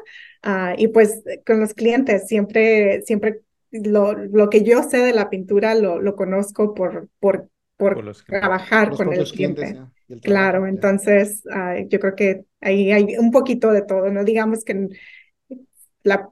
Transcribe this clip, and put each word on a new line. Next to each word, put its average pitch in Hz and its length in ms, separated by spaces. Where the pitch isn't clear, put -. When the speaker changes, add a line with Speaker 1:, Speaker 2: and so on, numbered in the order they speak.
Speaker 1:
Ah, 185 340
y 220 120
pues 214 340
con 220 140
los 214 120
clientes, 233 560
siempre, 214 760
siempre 214 380
lo, 208 440
lo 202 360
que 214 140
yo 233 180
sé - 160
de 247 160
la 208 160
pintura 202 440
lo, 196 260
lo 196 140
conozco 202 600
por, 170 340
por, 190 280
por 196 160
Speaker 2:
Por 143 100
los 104 180
clientes. 196 180
Speaker 1:
trabajar 202 480
Speaker 3:
Los 214 100
Speaker 1:
con 180 160
el - 0
Speaker 3:
propios - 180
clientes, - 380
Speaker 1:
cliente. - 20
Speaker 3:
ya, 131 180
y 131 40
el 117 100
Speaker 1:
Claro, 190 380
Speaker 3:
trabajo, 190 100
ya. 196 140
Speaker 1:
entonces, 202 680
ah, 180 260
yo 196 120
creo 190 140
que 196 300
ahí 196 320
hay 208 260
un 233 120
poquito 240 420
de 202 80
todo, 196 300
¿no? 202 140
Digamos 220 400
que 196 240
la 196 300